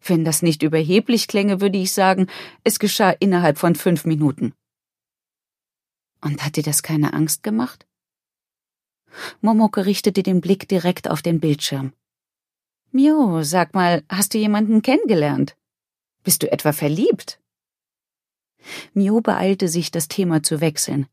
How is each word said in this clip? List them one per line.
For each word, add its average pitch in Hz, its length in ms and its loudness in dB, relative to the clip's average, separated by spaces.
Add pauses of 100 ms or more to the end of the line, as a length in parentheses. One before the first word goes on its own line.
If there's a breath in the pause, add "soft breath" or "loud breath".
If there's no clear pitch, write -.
„Wenn 165 200 0
das 156 180 -2
nicht 160 220 0
überheblich 175 640 2
klänge, 202 320 0
würde 196 180 0
ich 185 140 -4
sagen, 190 340 2 (380 loud breath)
es - 160 0
geschah 196 300 2
innerhalb 175 460 2
von 170 200 0
fünf 175 280 -2
Minuten.“ 151 480 -2 (1700)
„Und 147 240 -6
hat 151 120 -6
dir 151 80 -2
das 147 180 -2
keine 151 300 0
Angst - 320 -2
gemacht?“ 226 420 -6 (1600 loud breath)
Momoko 214 380 2
richtete 190 440 0
den 185 160 2
Blick 190 280 -2
direkt 180 400 -2
auf 156 140 -2
den 170 160 0
Bildschirm. 143 540 -2 (960)
„Mio, 262 540 2
sag 170 300 0
mal, 175 340 2
hast 196 260 -2
du 220 40 0
jemanden 214 440 2
kennengelernt? 180 760 0 (680)
Bist - 180 -2
du - 80 -4
etwa 151 220 0
verliebt?“ 156 680 -2 (1500 loud breath)
Mio 202 260 2
beeilte 196 480 0
sich, 165 240 -4
das 170 160 -4
Thema 170 340 0
zu 156 180 -2
wechseln. 147 520 -2